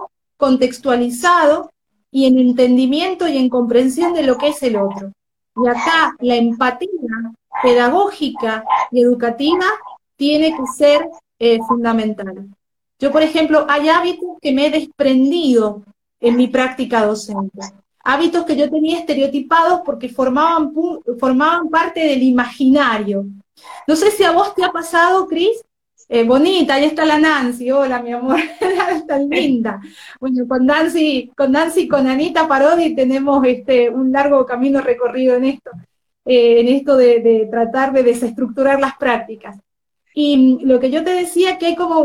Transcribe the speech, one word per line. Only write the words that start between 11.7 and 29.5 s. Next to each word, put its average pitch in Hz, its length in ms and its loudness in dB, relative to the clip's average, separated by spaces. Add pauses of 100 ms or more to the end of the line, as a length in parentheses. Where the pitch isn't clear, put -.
Yo, 285 120 0
por 302 100 2
ejemplo, 311 460 0
hay 294 220 0
hábitos 349 520 -2
que 294 120 -4
me 277 140 2
he 294 40 -2
desprendido 262 1120 0 (360)
en 240 180 2
mi 247 100 2
práctica 254 580 -2
docente. 208 540 -6 (440)
Hábitos 330 420 0
que 330 100 -2
yo 294 140 0
tenía 311 300 -2
estereotipados 320 880 0
porque 240 240 -8
formaban 302 640 -2
pu-, 330 280 -4 (180)
formaban 302 500 0
parte 339 300 -2
del 277 240 0
imaginario. 247 1000 0 (640)
No 302 80 2
sé 392 160 2
si 415 120 0
a 349 80 4
vos 392 240 0
te 370 80 0
ha 359 80 -2
pasado, 339 560 0
Cris. 359 360 -2 (460)
Eh, 233 140 2
bonita, 285 520 2
ahí 285 100 2
está 311 200 -2
la 302 120 2
Nancy. 254 540 0
Hola, 262 300 0
mi 240 120 -10
amor. 254 260 -2 (200)
<laughs> 359 480 -2
Tan 285 220 -2
linda. 233 520 -2 (380)